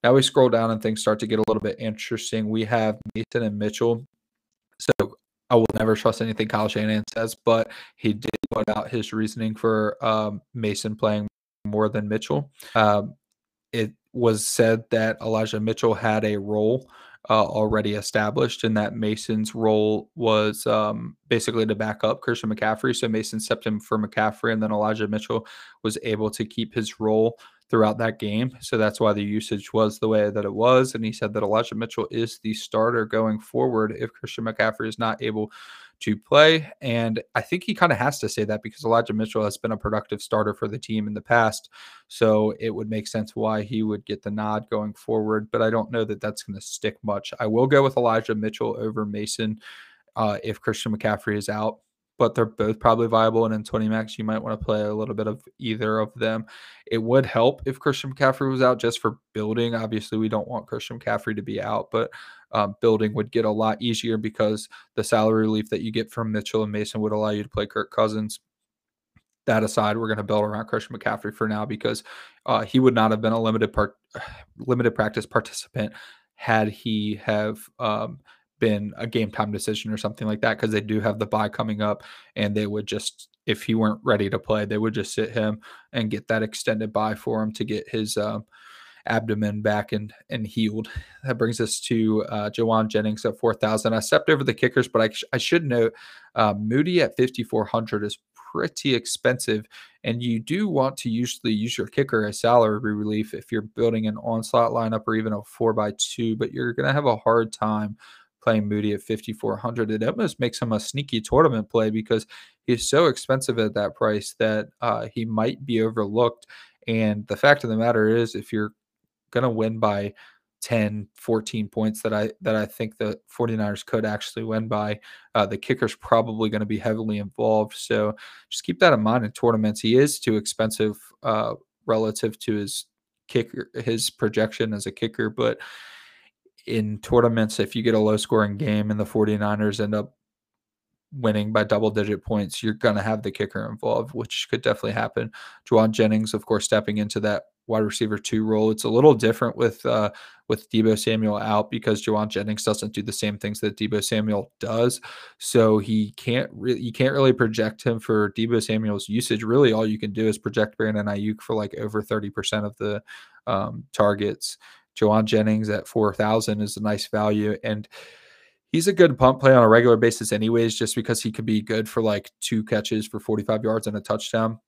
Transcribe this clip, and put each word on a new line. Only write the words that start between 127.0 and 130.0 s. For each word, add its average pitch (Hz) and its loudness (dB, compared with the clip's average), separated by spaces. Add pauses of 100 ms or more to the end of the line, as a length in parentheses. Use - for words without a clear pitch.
involved, 107 0
so 107 0 (340)
just - -10
keep 175 -4
that 175 8
in 113 4
mind 110 2
in 104 -6
tournaments. 110 2
He 113 4
is 143 4